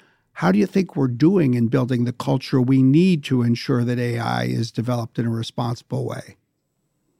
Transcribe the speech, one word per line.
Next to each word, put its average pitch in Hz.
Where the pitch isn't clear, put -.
how 180
do 202
you 196
think -
we're 139
doing 143
in 117
building 123
the 120
culture 135
we 131
need 151
to 127
ensure 120
that 120
A 120
I 120
is 123
developed 117
in 117
a 117
responsible 120
way? -